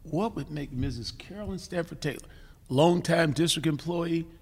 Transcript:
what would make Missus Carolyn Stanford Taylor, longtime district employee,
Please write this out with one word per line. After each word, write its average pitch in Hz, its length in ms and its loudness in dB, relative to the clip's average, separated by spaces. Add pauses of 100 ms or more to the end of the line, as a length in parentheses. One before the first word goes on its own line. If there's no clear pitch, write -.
what 185 340 -4
would 143 140 -8
make 147 220 -6
Missus 127 380 -4
Carolyn - 480 -10
Stanford 170 440 -6
Taylor, - 180 -4 (480)
longtime 165 640 6
district 160 340 2
employee, 165 600 0 (160)